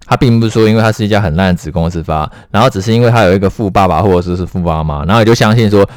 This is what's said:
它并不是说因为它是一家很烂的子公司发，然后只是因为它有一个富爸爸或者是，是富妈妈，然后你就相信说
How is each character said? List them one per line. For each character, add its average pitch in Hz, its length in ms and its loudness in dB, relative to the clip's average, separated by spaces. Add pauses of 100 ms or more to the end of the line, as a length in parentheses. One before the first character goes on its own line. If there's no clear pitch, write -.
它 127 100 -2
并 117 240 2
不 113 60 0
是 110 40 -2
说 110 160 2
因 110 80 2
为 113 60 2
它 110 100 2
是 110 140 -4
一 101 40 -4
家 104 120 0
很 80 160 -2
烂 95 120 2
的 90 60 2
子 82 160 -8
公 82 200 -4
司 85 120 -8
发， 78 300 -6 (180)
然 104 120 0
后 131 80 2
只 98 100 -6
是 110 140 -2
因 120 80 2
为 120 80 2
它 117 140 2
有 104 100 4
一 101 40 0
个 95 120 0
富 101 200 -6
爸 98 160 2
爸 82 140 0
或 98 140 2
者 87 80 0
是， 87 160 -6
是 87 80 -6
富 90 140 -8
妈 80 220 -2
妈， 73 220 -6
然 90 100 0
后 117 60 4
你 107 60 2
就 117 80 4
相 110 200 2
信 117 140 2
说 101 180 4 (100)